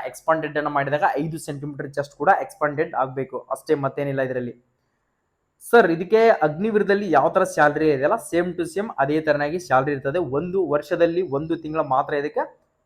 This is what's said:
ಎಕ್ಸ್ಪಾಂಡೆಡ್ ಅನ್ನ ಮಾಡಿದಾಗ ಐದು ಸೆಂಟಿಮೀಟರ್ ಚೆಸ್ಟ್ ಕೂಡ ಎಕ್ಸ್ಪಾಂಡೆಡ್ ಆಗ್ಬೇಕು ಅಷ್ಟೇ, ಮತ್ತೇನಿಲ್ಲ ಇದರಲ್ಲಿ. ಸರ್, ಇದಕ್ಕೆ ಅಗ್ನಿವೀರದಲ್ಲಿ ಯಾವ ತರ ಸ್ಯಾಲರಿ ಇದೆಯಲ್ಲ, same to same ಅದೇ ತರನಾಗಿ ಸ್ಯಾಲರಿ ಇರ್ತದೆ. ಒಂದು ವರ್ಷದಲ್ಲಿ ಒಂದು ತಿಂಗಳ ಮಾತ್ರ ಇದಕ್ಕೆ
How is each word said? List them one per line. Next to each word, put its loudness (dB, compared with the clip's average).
ಎಕ್ಸ್ಪಾಂಡೆಡ್ -2
ಅನ್ನ -2
ಮಾಡಿದಾಗ 0
ಐದು -4
ಸೆಂಟಿಮೀಟರ್ -10
ಚೆಸ್ಟ್ -6
ಕೂಡ 2
ಎಕ್ಸ್ಪಾಂಡೆಡ್ -4
ಆಗ್ಬೇಕು -4
ಅಷ್ಟೇ, -2
ಮತ್ತೇನಿಲ್ಲ -4
ಇದರಲ್ಲಿ. -6
ಸರ್, 8
ಇದಕ್ಕೆ 4
ಅಗ್ನಿವೀರದಲ್ಲಿ 2
ಯಾವ 4
ತರ 2
ಸ್ಯಾಲರಿ 2
ಇದೆಯಲ್ಲ, 2
same 0
to -4
same -6
ಅದೇ 2
ತರನಾಗಿ 0
ಸ್ಯಾಲರಿ 2
ಇರ್ತದೆ. -2
ಒಂದು -2
ವರ್ಷದಲ್ಲಿ 0
ಒಂದು -4
ತಿಂಗಳ -4
ಮಾತ್ರ 0
ಇದಕ್ಕೆ -6